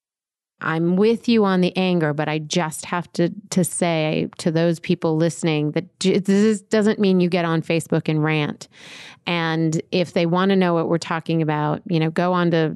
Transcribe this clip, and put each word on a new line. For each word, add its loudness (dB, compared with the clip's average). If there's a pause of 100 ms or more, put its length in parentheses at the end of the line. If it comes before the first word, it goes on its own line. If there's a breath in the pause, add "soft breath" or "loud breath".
(600)
I'm 0
with 2
you 4
on 2
the 0
anger, 0
but -4
I -2
just -4
have -6
to, 0 (220)
to 2
say -2 (120)
to -2
those 2
people -2
listening 0
that -6
j-, 2
this 2
doesn't 0
mean 4
you 2
get 0
on 0
Facebook -2
and 0
rant. -2 (580 loud breath)
And -2 (120)
if 0
they 2
wanna 2
know 2
what 0
we're 0
talking -2
about, -2
you 0
know, 0
go 0
on 2
to, 0